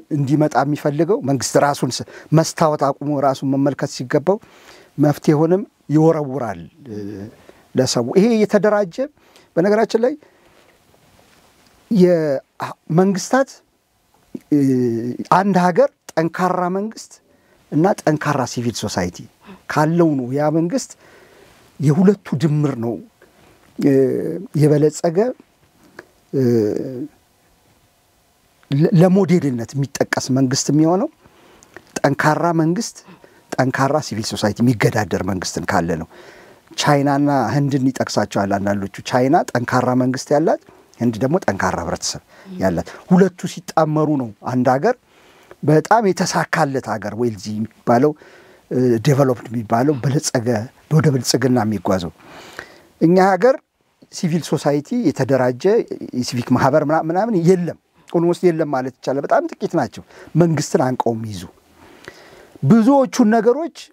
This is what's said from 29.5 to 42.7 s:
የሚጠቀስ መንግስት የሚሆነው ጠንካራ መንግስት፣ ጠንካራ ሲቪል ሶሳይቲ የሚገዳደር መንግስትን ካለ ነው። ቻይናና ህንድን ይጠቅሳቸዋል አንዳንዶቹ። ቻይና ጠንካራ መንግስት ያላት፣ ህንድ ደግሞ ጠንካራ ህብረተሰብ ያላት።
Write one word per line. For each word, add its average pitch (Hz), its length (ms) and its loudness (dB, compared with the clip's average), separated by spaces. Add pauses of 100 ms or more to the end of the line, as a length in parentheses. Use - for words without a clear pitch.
የሚጠቀስ - 600 -4
መንግስት 131 360 0
የሚሆነው 160 420 2 (840)
ጠንካራ 147 500 0 (100)
መንግስት፣ 165 420 0 (560)
ጠንካራ 135 480 0
ሲቪል 110 260 -6
ሶሳይቲ 104 320 -2
የሚገዳደር 104 640 0
መንግስትን 92 400 -6
ካለ 90 320 -2
ነው። 80 120 -8 (680)
ቻይናና 143 520 2 (180)
ህንድን 139 360 0
ይጠቅሳቸዋል 107 680 -2
አንዳንዶቹ። 101 420 -2 (100)
ቻይና 131 320 2 (100)
ጠንካራ 120 480 -2
መንግስት 127 360 -2
ያላት፣ 165 320 0 (360)
ህንድ 117 200 0
ደግሞ 135 220 0
ጠንካራ 95 380 -2
ህብረተሰብ - 440 -8 (300)
ያላት። 185 360 -2 (160)